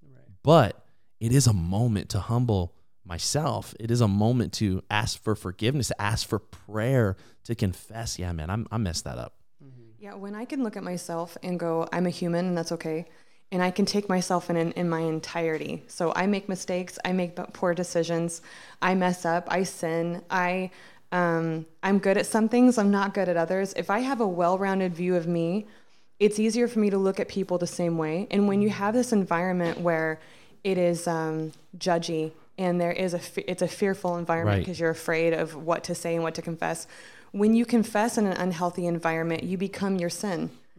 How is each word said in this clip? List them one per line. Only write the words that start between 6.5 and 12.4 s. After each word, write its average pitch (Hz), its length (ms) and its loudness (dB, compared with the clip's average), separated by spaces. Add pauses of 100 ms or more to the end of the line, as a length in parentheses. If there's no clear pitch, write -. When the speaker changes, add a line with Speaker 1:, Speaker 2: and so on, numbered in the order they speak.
Speaker 2:
to 120 100 -6
confess, 110 640 -4
"Yeah, 87 140 -4
man, 80 160 -6
I'm, 107 240 -4
I 110 60 -2
messed 90 260 -2
that 60 140 -8
up." - 160 -12 (280)
Speaker 1:
Mm-hmm. 127 200 -20 (160)
Speaker 3:
Yeah, 202 160 -16
when 196 200 -12
I 226 120 -10
can 269 180 -4
look 208 140 -4
at 185 40 -6
myself 175 600 -6
and 180 180 -4
go, 165 320 0
"I'm 180 140 2
a 175 40 2
human 175 360 -2